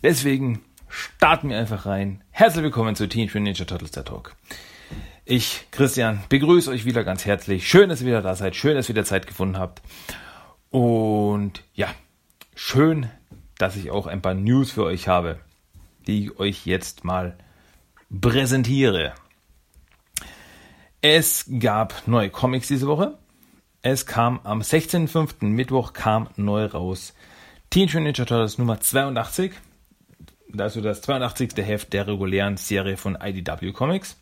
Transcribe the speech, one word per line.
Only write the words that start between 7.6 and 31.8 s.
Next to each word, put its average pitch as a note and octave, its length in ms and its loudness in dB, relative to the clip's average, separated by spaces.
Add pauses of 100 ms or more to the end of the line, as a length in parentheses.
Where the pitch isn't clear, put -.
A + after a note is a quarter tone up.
Schön, G3 220 8
dass D3+ 100 -4
ihr B2 80 -2
wieder A2+ 140 2
da F#2 140 -2
seid. F#2 200 -4
Schön, D3 200 2
dass F#2+ 120 -2
ihr A2+ 80 -2
wieder G#2+ 80 0
Zeit F#2+ 240 -2
gefunden F#2+ 300 -4
habt. F#2 240 -8 (880)
Und G#2+ 920 2 (120)
ja, G2 160 -2 (680)
schön, C#3+ 540 2 (480)
dass F#2+ 180 0
ich F2 160 -8
auch G2+ 160 -4
ein F#2 140 -6
paar F#2 140 -2
News B2 360 2
für G#2 140 -2
euch F2+ 240 -4
habe, E2+ 280 2 (720)
die G#2 160 0
ich - 160 -10
euch G2 260 -2
jetzt F2+ 380 -4
mal F2+ 340 -4 (720)
präsentiere. A#2+ 1040 2 (1900)
Es D#3 420 4 (160)
gab A2 480 0
neue A2+ 220 2
Comics B2+ 400 -2
diese C#3 180 0
Woche. F3+ 300 0 (640)
Es C3 240 0
kam A#2+ 400 0
am G#2+ 160 -2
sechzehnten D#3+ 480 0
fünften, D3+ 400 -2
Mittwoch, B2 420 0
kam A2 460 0
neu G#2 300 0
raus F#2 460 -8 (560)
Teenage F3+ 280 2
Mutant D3 200 -2
Ninja B2+ 60 -2
Turtles A2+ 360 0
Nummer A#2 200 0
zweiundachtzig. C3+ 720 -2 (1080)
Also G#2 220 -4
das G#2 220 -4
zweiundachtzigste B2 600 -2
Heft G#2 300 -4